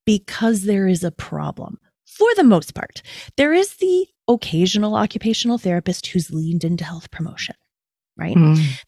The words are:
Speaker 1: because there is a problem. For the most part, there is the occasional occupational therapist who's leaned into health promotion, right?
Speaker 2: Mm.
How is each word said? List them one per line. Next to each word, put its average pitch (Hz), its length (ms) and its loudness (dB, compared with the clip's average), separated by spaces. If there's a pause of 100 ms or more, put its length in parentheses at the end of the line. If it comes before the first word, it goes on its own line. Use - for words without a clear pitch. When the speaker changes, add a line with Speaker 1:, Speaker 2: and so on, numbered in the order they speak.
Speaker 1:
because 214 600 0
there 196 220 0
is 180 160 0
a 175 80 -4
problem. - 680 -10 (260)
For - 300 0
the 392 100 4
most 202 300 4
part, - 280 -14 (360)
there 294 160 4
is 381 220 0
the 370 320 0 (200)
occasional 208 680 0
occupational 220 640 -2
therapist 175 520 -4
who's 180 220 -4
leaned 165 340 -4
into 170 200 -4
health 165 260 -14
promotion, - 440 -12 (640)
right? 165 180 0
Speaker 2:
Mm. 156 220 6 (300)